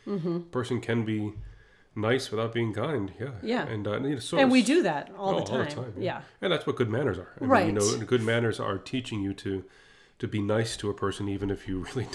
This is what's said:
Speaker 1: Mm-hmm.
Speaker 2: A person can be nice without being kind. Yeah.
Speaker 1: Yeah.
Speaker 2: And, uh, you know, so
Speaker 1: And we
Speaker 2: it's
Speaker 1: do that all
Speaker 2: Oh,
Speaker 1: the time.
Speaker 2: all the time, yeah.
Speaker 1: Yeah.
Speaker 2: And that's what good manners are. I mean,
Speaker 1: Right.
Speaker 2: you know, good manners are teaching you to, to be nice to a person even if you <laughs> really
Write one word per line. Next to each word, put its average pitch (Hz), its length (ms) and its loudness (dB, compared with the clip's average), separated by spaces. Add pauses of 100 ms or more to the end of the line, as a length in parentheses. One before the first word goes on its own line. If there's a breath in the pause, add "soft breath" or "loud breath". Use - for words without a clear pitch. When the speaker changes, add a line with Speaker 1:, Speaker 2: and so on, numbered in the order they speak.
Speaker 1:
Mm-hmm. 175 300 -2
Speaker 2:
A - 20 -6
person 127 420 -4
can 117 240 0
be 107 280 -2 (600 loud breath)
nice 117 360 0
without 113 220 -2
being 113 200 0
kind. 110 460 -2
Yeah. 131 120 -6 (120)
Speaker 1:
Yeah. 220 240 -2
Speaker 2:
And, 104 200 -4
uh, 104 140 0
you 135 140 0
know, 120 40 -4
so - 200 -4
Speaker 1:
And 247 120 8
we 254 80 8
Speaker 2:
it's 202 80 6
Speaker 1:
do 311 160 6
that 151 340 -2
all 196 180 0
Speaker 2:
Oh, 156 40 2
Speaker 1:
the 120 60 0
time. 117 140 0
Speaker 2:
all 147 60 0
the 147 60 -4
time, 123 260 -8
yeah. 101 60 -4
Speaker 1:
Yeah. 143 180 -4 (200)
Speaker 2:
And 196 100 0
that's 151 140 0
what 135 120 0
good 120 120 2
manners 110 300 2
are. 90 180 -12
I - 40 -10
mean, - 80 0
Speaker 1:
Right. 233 180 6
Speaker 2:
you 107 60 2
know, 104 320 2
good 120 180 2
manners 113 360 2
are 107 200 -2
teaching 117 420 -4
you 98 140 0
to, 95 280 -4 (560 loud breath)
to 120 80 -2
be 107 140 -2
nice 107 360 2
to 104 120 -2
a 101 40 0
person 98 360 -4
even 98 220 -2
if - 160 -6
you 95 120 -2
<laughs> 87 160 -8
really 117 200 -4